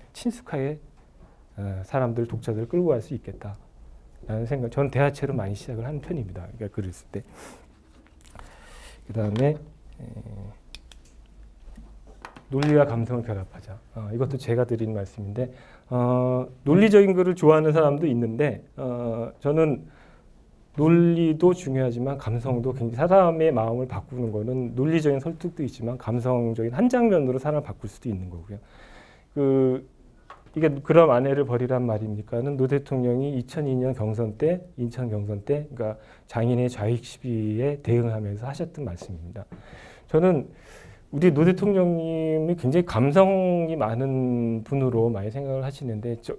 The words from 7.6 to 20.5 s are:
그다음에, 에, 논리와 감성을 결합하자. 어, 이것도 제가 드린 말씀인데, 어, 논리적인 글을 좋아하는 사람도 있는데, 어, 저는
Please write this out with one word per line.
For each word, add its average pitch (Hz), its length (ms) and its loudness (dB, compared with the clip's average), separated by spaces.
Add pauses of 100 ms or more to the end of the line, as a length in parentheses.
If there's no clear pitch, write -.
그다음에, 110 420 -2
에, - 560 -10 (2500)
논리와 147 360 4
감성을 117 380 -2
결합하자. 98 560 -10 (160)
어, 107 180 -8
이것도 123 240 -2
제가 120 280 0
드린 113 280 -2
말씀인데, 104 580 -6 (380)
어, 127 580 0 (180)
논리적인 196 500 8
글을 180 180 2
좋아하는 156 400 6
사람도 151 320 4
있는데, 120 580 0 (120)
어, 120 640 -6
저는 151 580 0 (800)